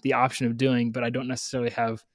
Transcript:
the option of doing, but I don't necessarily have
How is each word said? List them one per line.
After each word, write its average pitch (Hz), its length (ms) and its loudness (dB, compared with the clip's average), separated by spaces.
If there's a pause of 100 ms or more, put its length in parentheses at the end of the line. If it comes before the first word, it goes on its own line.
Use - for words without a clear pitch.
the 131 120 2
option 123 320 2
of 117 100 0
doing, 123 340 2
but 120 140 -4
I 120 60 0
don't 127 180 -4
necessarily 123 420 -4
have 113 320 -2 (120)